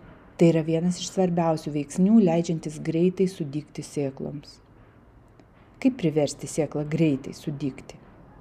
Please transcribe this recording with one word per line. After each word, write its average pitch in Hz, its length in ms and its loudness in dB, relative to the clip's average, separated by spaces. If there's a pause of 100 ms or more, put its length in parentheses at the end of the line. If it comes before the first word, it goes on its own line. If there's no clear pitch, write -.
(380)
Tai 170 160 6
yra 160 80 2
vienas 165 400 -2
iš - 80 -10
svarbiausių 165 640 0
veiksnių, 185 480 2
leidžiantis 165 640 0
greitai 180 400 2
sudygti 151 560 -6
sėkloms. 143 800 -8 (1200)
Kaip 262 160 2
priversti 147 480 0
sėklą 147 400 -4
greitai 151 480 0
sudygti? 143 640 -8 (440)